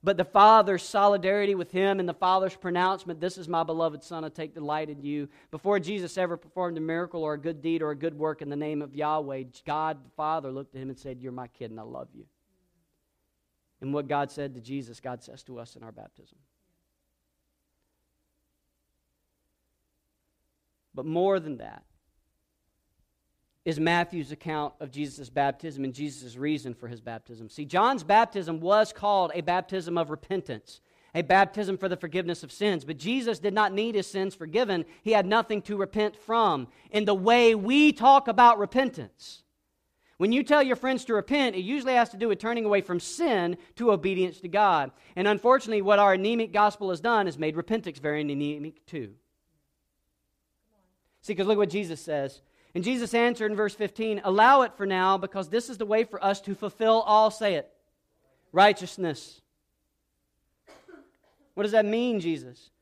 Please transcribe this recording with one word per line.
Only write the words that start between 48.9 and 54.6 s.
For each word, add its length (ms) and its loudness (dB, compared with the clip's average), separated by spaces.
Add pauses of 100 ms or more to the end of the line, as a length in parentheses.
See, 160 -8
'cause 100 -2
look 120 2
what 120 2
Jesus 300 -4
says. 420 -6 (320)
And 80 -4
Jesus 300 -2
answered 380 0
in 60 -4
verse 180 -2
fifteen, 500 -4
"Allow 380 6